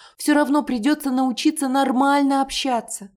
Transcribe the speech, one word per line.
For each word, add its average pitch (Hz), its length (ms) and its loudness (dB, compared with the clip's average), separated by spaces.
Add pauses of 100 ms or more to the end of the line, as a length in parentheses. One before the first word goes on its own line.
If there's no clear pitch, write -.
(160)
всё - 180 0
равно 285 280 2
придётся 277 480 -2
научиться 262 560 0
нормально 277 760 2
общаться. 240 720 -6